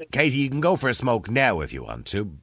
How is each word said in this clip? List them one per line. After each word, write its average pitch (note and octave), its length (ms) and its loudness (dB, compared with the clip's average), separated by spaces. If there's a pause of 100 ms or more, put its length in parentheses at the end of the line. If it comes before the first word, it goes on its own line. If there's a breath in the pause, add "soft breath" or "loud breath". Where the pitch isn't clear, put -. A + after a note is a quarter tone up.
(120)
Katie, C#3 260 4
you C#3 120 2
can C#3+ 120 -2
go E3+ 140 4
for C3+ 120 -2
a B2 60 2
smoke A#2 360 -2
now A#2+ 320 2
if C#2 120 -6
you B1+ 100 -8
want A1+ 240 -10
to. G2+ 240 -4 (120)